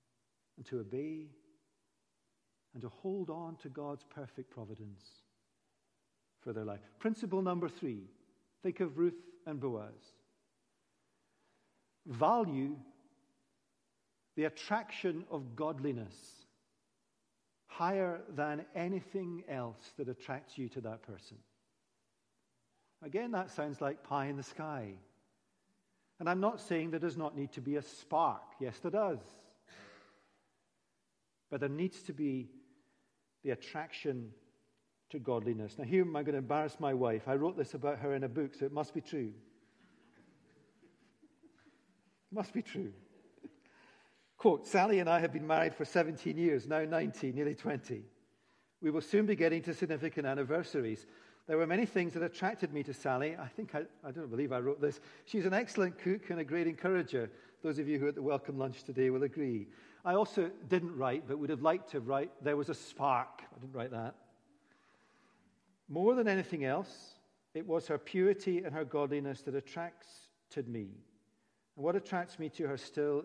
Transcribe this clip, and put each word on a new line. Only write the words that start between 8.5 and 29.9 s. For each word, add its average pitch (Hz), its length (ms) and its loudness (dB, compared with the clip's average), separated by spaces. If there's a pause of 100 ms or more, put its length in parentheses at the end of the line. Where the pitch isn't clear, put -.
think 175 120 -4
of 151 180 0
Ruth 170 160 4 (320)
and 151 120 -6
Boaz. 113 360 -4 (2000)
Value 151 680 4 (1600)
the 151 80 2
attraction 180 840 -4
of 131 260 -8
godliness 135 580 -4 (1500)
higher 180 540 0 (160)
than 151 380 -2
anything 175 760 -4
else 123 300 -6 (180)
that 127 140 -4
attracts 135 480 -8
you 127 100 -6
to 123 140 -8
that 113 180 -8
person. - 380 -18 (1600)
Again, 196 280 -4
that 185 200 -2
sounds 147 300 -4
like 147 220 -2
pie 139 240 0
in 143 100 -4
the 139 60 -6
sky. 135 500 -6 (1300)
And 165 80 0
I'm 185 120 2
not 196 200 2
saying 165 300 0
there 160 100 -2
does 156 160 -2
not 156 180 -4
need 139 180 -6
to 135 100 -10
be 143 140 -2
a 143 60 -2
spark. 151 600 0 (180)
Yes, 127 200 -4
there 170 100 -4
does. 185 300 0 (2250)